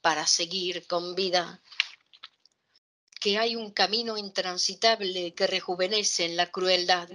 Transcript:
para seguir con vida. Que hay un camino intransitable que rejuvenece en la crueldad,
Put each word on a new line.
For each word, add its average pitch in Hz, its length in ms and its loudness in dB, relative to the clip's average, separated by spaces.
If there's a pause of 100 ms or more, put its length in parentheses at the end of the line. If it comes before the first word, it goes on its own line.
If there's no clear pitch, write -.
para 156 260 2
seguir 180 600 0
con 175 280 -2
vida. 180 460 0 (1600)
Que 202 180 2
hay 233 180 2
un 220 160 -6
camino 214 460 0
intransitable 185 1160 0
que 196 100 2
rejuvenece 185 800 0
en 170 100 -4
la 175 160 0
crueldad, 180 640 2